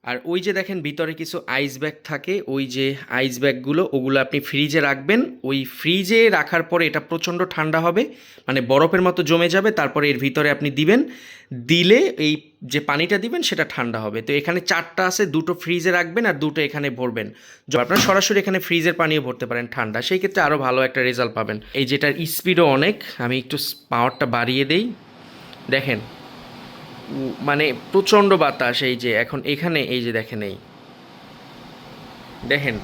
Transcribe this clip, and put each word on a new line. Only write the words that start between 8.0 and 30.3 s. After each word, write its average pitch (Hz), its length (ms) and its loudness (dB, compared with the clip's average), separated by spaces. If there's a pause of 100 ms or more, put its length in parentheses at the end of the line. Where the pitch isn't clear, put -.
মানে 131 140 2
বরফের 151 400 4
মতো 180 220 2
জমে 170 320 4
যাবে। 196 160 4
তারপরে 147 400 0
এর 127 60 2
ভিতরে 139 380 2
আপনি 143 140 -2 (100)
দিবেন, 202 240 6 (680)
দিলে 180 280 8 (180)
এই 151 180 2 (280)
যে 143 160 -2
পানিটা 147 380 0
দিবেন 233 320 -2
সেটা 156 240 -2
ঠান্ডা 117 260 -4
হবে। 110 220 -4
তো 113 120 -4
এখানে 160 280 0
চারটা 175 480 -2
আছে, 196 160 0
দুটো 160 280 -2
ফ্রিজে 175 380 -2
রাখবেন 175 340 0
আর 180 180 2
দুটো 151 180 -2
এখানে 143 260 -2 (120)
ভরবেন। 113 280 -4 (440)
য-, - 120 2
আপনারা 160 240 2
সরাসরি 196 320 2
এখানে 190 200 -2
ফ্রিজের 170 340 0
পানিও 156 280 0
ভরতে 127 240 -6
পারেন 120 200 -4 (100)
ঠান্ডা, 113 260 -2
সেই 185 160 0
ক্ষেত্রে 190 300 0
আরও 151 100 2
ভালো 127 300 2
একটা 131 220 -2
রেজাল্ট 120 300 -2
পাবেন। 107 180 -4 (220)
এই 139 120 2
যেটার 143 220 2 (220)
স্পিডও 175 300 4 (120)
অনেক, 180 180 2 (220)
আমি 123 260 -2
একটু 131 140 -6
স-, - 180 -6 (140)
পাওয়ারটা 123 360 0
বাড়িয়ে 123 460 0
দেই। 185 120 2 (920)
দেখেন, 131 240 0 (1120)
উ-, 135 240 -6 (140)
মানে 147 180 2 (260)
প্রচণ্ড 196 420 6 (100)
বাতাস। 131 340 0 (120)
এই 127 140 0
যে 120 80 0 (120)
এখন 135 160 -6 (140)
এখানে 160 260 -2 (160)
এই 127 100 -2
যে 117 140 -2
দেখেন, 110 300 -8